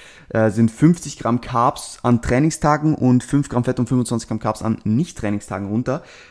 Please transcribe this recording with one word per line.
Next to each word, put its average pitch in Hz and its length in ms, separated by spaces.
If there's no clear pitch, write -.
Äh, 110 200
sind 113 220
fünfzig 160 480
Gramm 120 200
Carbs - 600
an 120 220
Trainingstagen 151 720
und 123 280
fünf 143 260
Gramm 120 140
Fett 127 160
und 123 80
fünfundzwanzig 123 400
Gramm 110 120
Carbs - 240
an 110 220
Nicht-Trainingstagen 104 840
runter. 127 340